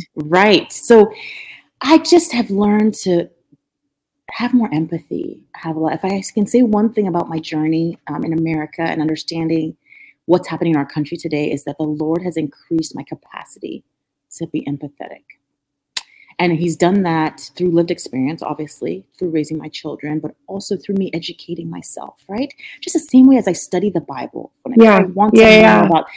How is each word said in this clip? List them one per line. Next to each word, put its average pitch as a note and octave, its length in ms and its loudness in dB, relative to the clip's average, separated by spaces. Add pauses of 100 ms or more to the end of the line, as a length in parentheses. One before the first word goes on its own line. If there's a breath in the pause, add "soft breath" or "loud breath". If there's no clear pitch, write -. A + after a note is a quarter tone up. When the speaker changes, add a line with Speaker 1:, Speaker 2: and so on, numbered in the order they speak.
(160)
Speaker 1:
right. F3+ 560 2
So G#3+ 400 6 (680 loud breath)
I D4 180 6
just E4+ 340 2
have A#3+ 180 -2
learned G#3 440 2 (100)
to F3 260 0 (1000)
have A#3+ 220 -6
more A#3+ 220 4
empathy, - 680 -6 (100)
have D#3+ 220 -8
a - 20 -8
lot. D#3+ 140 -2
If E3+ 120 -6
I G3 160 -4 (140)
can G3+ 140 0
say B3 160 4
one G#3+ 280 0
thing G#3 140 -2
about E3+ 220 -2
my E3 100 -6
journey, D#3+ 580 -4 (120)
um, D#3 160 -6
in E3 80 -4
America D#3+ 500 -4
and D#3+ 180 -4
understanding D#3+ 760 -4 (500 soft breath)
what's F3+ 220 2
happening E3+ 240 -2
in D#3 40 2
our C#3+ 100 -2
country D3+ 300 -8
today D3+ 360 -4
is C#3+ 120 -6
that C#3+ 140 -10
the D#3 60 -4
Lord D#3 380 -4
has F3+ 140 -6
increased D#3+ 600 -6
my - 80 -12
capacity - 800 -14 (540)
to E3 100 -10
be D3+ 140 -8
empathetic. - 600 -12 (1160 loud breath)
And F3 120 0
he's E3 240 -2
done F#3 280 2
that D#3+ 500 -4
through F3+ 160 -2
lived E3+ 220 0
experience, C#3 500 -6
obviously, D3+ 640 -10 (100)
through F3+ 140 -6
raising D#3+ 260 -4
my D#3+ 120 -10
children, D3+ 500 -10
but D3+ 160 -12 (140)
also G3 280 -8
through G3 200 -6
me G3 180 -4
educating E3+ 560 -12
myself, - 480 -12 (100)
right? B3 240 -6 (280 loud breath)
Just - 140 -2
the D#4+ 40 2
same C4 300 6
way C4+ 80 6
as G#3+ 100 2
I F#3+ 60 0
study F3+ 360 -2
the F3+ 120 -4
Bible. - 500 -12 (140)
When B3 160 4
I, A3+ 40 12
Speaker 2:
Yeah. G#3+ 120 8
Speaker 1:
I F#3 80 6
want G3 320 0
Speaker 2:
Yeah, A3 120 10
Speaker 1:
to A3 60 10
know G#3+ 60 10
Speaker 2:
yeah. G#3+ 260 8
Speaker 1:
about, E3 200 2 (100)